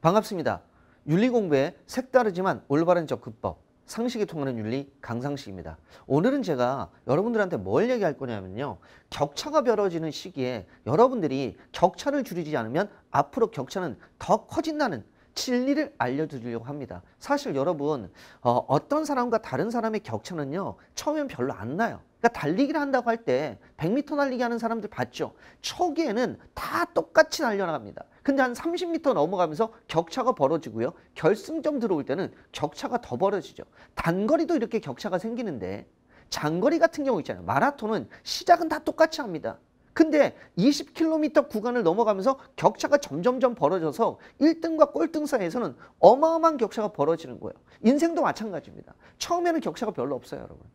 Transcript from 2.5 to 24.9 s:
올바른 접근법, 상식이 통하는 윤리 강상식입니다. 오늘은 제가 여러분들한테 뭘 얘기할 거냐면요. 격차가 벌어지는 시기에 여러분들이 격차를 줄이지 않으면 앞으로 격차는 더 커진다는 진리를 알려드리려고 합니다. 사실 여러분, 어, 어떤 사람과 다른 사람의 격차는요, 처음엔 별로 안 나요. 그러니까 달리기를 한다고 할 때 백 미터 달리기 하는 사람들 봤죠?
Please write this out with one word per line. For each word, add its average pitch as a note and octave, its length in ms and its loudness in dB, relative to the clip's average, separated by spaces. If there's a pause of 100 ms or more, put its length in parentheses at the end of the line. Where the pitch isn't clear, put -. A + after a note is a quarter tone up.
올바른 E3 400 2
접근법, A2 560 -8 (240)
상식이 A#3 400 -4
통하는 C#3 320 -4
윤리 B2+ 420 -6
강상식입니다. G2 800 -8 (260)
오늘은 A#3 380 2
제가 B2+ 480 0 (160)
여러분들한테 F#3 500 0
뭘 A2+ 320 0
얘기할 G3+ 260 0
거냐면요. A2 600 -8 (320)
격차가 C#4+ 540 -2
벌어지는 F#3+ 480 0
시기에 B2+ 560 -6 (180)
여러분들이 C#3+ 720 2 (140)
격차를 C4+ 520 0
줄이지 D#3 320 -6
않으면 C3 320 -2 (220)
앞으로 G3+ 400 0
격차는 D3+ 480 -6 (220)
더 G#3 260 0
커진다는 D4 580 -4 (300)
진리를 C4 640 0
알려드리려고 B2 680 -4
합니다. B2+ 360 -12 (160)
사실 C#4 380 -2
여러분, C#3+ 560 -2 (300)
어, B2 260 4
어떤 C#4 380 2
사람과 B3 360 0
다른 F3 300 -4
사람의 A3 300 -2
격차는요, C#3 760 -6 (180)
처음엔 D4+ 340 -2
별로 B2+ 260 -4
안 A2+ 240 -8
나요. F#3 220 -2 (200)
그러니까 A#3 200 2
달리기를 C4+ 400 0
한다고 B3+ 300 0
할 A#3 160 -2
때 C3 340 0 (180)
백 D#3+ 140 0
미터 C#4+ 240 -2
달리기 C4+ 260 0
하는 A#3 180 -2
사람들 A3 300 -4
봤죠? B2+ 440 -6 (280)